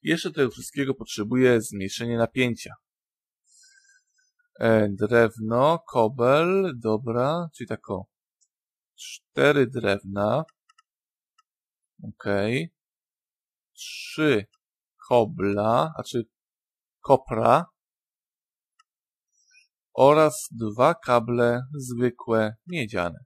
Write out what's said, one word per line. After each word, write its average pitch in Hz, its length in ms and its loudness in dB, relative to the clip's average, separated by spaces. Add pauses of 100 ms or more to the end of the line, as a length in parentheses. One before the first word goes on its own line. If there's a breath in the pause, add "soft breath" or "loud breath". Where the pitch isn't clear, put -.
Jeszcze 160 300 -2
tego 135 200 0
wszystkiego 135 420 -6
potrzebuję 120 680 2
zmniejszenie 107 560 -6
napięcia. 117 560 -2 (1900 soft breath)
E, 110 300 2
drewno, 117 960 2
kobel, 139 920 2
dobra, 120 760 -2
czyli 120 120 -12
tak - 220 -10
o. 95 160 -6 (920)
Cztery 143 720 0
drewna. 104 760 -2 (1600)
Okej. 107 680 -4 (1000)
Trzy - 720 -2 (600)
kobla, 110 880 0
znaczy - 340 -8 (680)
kopra. 127 680 2 (2250 soft breath)
Oraz 147 580 4
dwa 117 440 0
kable 120 680 0 (100)
zwykłe, 120 840 -2 (120)
miedziane. 104 580 -6